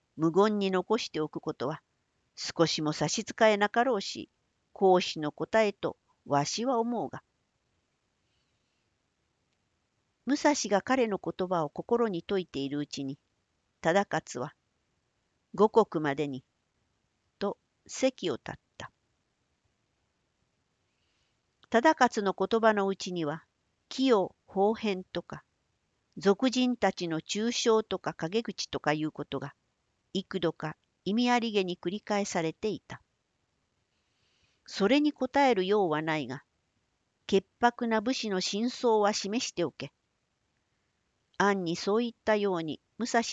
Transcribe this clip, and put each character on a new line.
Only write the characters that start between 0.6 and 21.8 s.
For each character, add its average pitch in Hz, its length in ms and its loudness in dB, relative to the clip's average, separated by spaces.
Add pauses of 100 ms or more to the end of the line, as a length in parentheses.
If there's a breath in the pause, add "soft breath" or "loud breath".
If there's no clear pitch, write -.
残 190 260 0
し - 120 -6
て 156 120 -4
お 151 80 -4
く 165 100 -10
こ 151 140 -8
と 123 160 -6
は、 156 120 -10 (540)
少 - 300 0
し - 160 -2
も 151 100 -2
差 151 160 -2
し - 180 -4
支 - 80 -12 (120)
え 214 100 6
な 202 140 0
か 233 160 0
ろ 262 100 0
う 196 60 -2
し、 - 280 -12 (440)
孔 185 260 6
子 - 220 -6
の 147 100 -4
答 220 340 0
え 208 60 0
と - 240 -6 (300)
わ 143 180 2
し 214 220 -4
は 254 140 0
思 226 260 -2
う 113 40 -6
が。 - 140 -16 (3000)
武 277 120 0
蔵 294 160 4 (120)
が 196 160 2
彼 254 260 2
の 202 100 -2
言 180 300 -4
葉 175 160 0
を 147 60 -4
心 226 400 -2
に 170 180 -6
説 202 140 0
い 165 40 -6
て - 140 -10
い 139 80 -4
る 143 120 -4
う 147 60 -4
ち 139 200 -10
に、 135 120 -8 (640)
忠 190 300 2
勝 151 300 -6
は、 143 120 -10 (1000)
「五 214 140 4
穀 202 320 2
ま 147 120 0
で 147 140 -2
に」 135 160 -8 (960)
と 202 180 -4 (320)
席 254 400 -2
を 127 60 -2
立 - 160 -12
っ - 40 -10 (220)
た。 - 140 -14 (2750)
忠 311 300 4